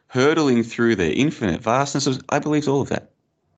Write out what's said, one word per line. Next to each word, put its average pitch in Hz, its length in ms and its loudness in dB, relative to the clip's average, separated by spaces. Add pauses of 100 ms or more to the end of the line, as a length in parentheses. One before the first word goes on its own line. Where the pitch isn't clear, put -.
hurtling 135 560 2
through 117 320 0
the 85 200 0
infinite - 460 -2
vastness 139 460 -2
of, 127 220 -2
I 143 100 0
believed 147 280 -2
all 135 140 0
of 131 80 -6
that. - 220 -6 (460)